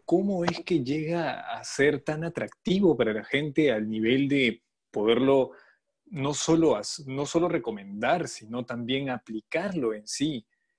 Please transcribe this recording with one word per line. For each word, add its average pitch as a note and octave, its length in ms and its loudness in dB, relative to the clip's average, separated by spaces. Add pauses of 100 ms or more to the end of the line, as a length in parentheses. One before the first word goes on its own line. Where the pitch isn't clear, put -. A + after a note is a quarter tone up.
¿Cómo F#3+ 400 2
es F3 200 -4
que D#3+ 180 2
llega D3+ 580 -4 (160)
a - 60 -12
ser C#3+ 380 2
tan D#3 240 -4
atractivo E3+ 720 2
para A2 160 2
la G#2+ 120 -4
gente C#3+ 460 2
al G#2+ 180 0
nivel A#2 400 2
de C3 340 2 (280)
poderlo B2 600 4 (540)
no C#3+ 280 -4
solo D#3+ 420 4
as-, G#2 300 -8
no C3+ 180 -6
solo E3+ 240 0
recomendar, G#2+ 800 -2
sino A#2 380 -10
también B2+ 460 -4
aplicarlo B2 840 -4
en G#2+ 140 -16
sí? C#3+ 360 -4 (340)